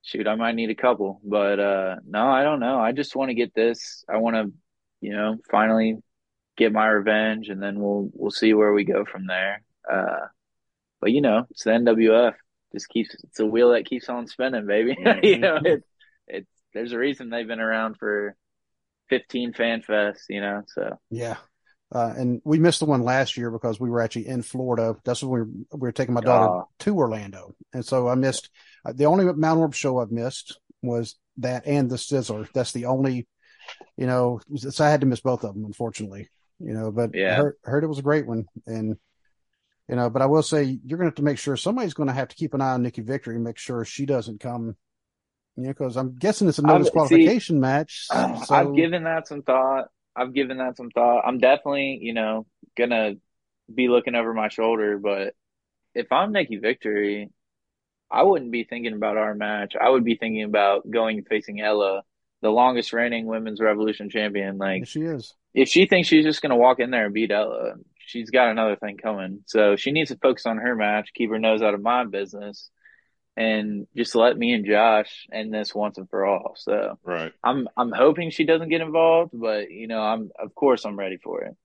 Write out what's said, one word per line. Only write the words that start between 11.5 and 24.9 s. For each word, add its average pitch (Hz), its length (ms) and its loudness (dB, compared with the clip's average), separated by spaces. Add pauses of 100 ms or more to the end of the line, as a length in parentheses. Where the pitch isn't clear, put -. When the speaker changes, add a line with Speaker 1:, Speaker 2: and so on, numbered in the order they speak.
Speaker 1:
it's - 140 -18
the 110 80 4
N 120 120 4
W 113 300 6 (120)
F. 110 80 0 (400)
Just - 140 -12
keeps, - 260 -4 (100)
it's - 160 -12
a 110 60 2
wheel 117 240 6
that 117 160 2
keeps 127 220 -8
on 120 180 -8
spinning, 123 400 -4
baby. 113 320 2
<laughs> - 240 2
You 202 160 6
Speaker 2:
Mm-hmm. - 0 -
Speaker 1:
know, 160 260 2
it, 156 180 2 (440)
it, - 200 -12 (280)
there's 120 180 -6
a 117 60 -6
reason 131 320 -4
they've 117 180 -6
been 113 120 -6
around 110 380 -2
for 104 380 -4 (720)
fifteen 120 440 -2
Fan 117 300 0
Fest, 104 460 -2
you 101 120 -6
know, 101 260 -6
so. - 320 -8 (120)
Speaker 3:
Yeah. 117 260 -8 (580)
Uh, 117 220 -2
and 123 280 -2
we 156 140 2
missed 165 220 4
the 160 60 0
one 135 160 2
last 127 340 0
year 120 160 -6
because 113 260 -4
we 123 120 -4
were 120 100 0
actually 113 260 -4
in 127 160 -6
Florida. 117 640 -2